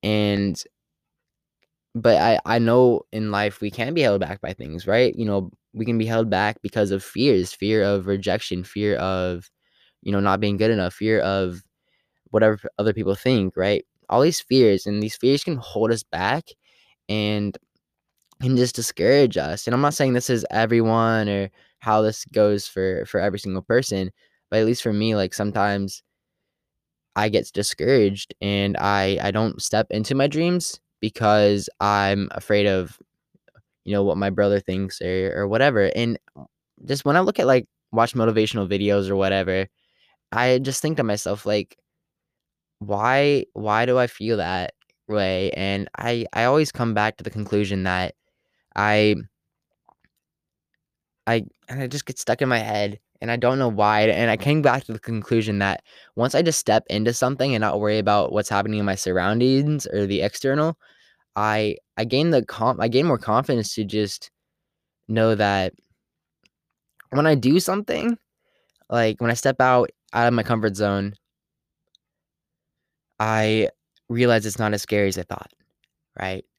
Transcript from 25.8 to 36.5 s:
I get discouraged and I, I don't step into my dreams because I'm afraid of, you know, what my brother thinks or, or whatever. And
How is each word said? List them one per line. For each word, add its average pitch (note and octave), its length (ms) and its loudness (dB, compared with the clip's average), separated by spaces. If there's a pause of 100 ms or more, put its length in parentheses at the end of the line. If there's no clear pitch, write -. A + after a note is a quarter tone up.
I G#2+ 140 0
get - 240 0
discouraged G2+ 880 0
and G2+ 360 0
I, G2 440 0
I G2+ 100 -2
don't G#2+ 300 -2
step G#2+ 280 0
into G#2+ 260 -2
my C#3 120 2
dreams E3+ 520 -2 (220)
because G#2 680 2 (100)
I'm G2+ 520 0
afraid G#2 360 0
of, F#2 300 -2 (840)
you G2 80 -8
know, G2+ 120 0
what F#2 140 0
my G2 120 -2
brother G2+ 320 2
thinks F#2+ 400 -6
or, F#2 340 -4
or G2+ 120 -4
whatever. A2+ 480 2
And A#2 220 -2 (680)